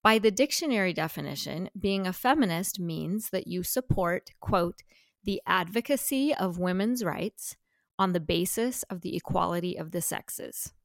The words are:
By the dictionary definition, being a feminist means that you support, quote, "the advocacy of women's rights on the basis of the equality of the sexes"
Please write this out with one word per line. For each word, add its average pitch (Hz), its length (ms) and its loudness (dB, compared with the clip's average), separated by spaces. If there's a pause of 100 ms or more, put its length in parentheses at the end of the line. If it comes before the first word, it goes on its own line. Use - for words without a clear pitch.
By 220 140 8
the 214 140 6
dictionary 247 600 2
definition, 156 840 -4
being 196 300 0
a 185 40 -2
feminist 196 680 0
means 165 500 -4
that - 160 -4
you 180 160 -4
support, - 760 0
quote, 175 420 0 (400)
"the 196 240 -2
advocacy 247 880 0
of 180 240 -2
women's 196 460 0
rights 160 520 -6 (440)
on 190 120 4
the 175 60 2
basis 180 720 0
of 180 120 -8
the - 120 -6
equality 170 640 0
of 165 140 -8
the 170 100 -2
sexes" - 680 -8 (120)